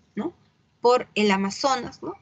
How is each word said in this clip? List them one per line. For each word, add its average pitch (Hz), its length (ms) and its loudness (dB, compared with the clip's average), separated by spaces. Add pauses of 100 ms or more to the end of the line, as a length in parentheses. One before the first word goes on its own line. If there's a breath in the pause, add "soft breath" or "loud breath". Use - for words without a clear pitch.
(140)
¿no? 294 200 -8 (460)
Por 247 340 2
el 208 160 2
Amazonas, 196 720 -2
¿no? 381 200 -10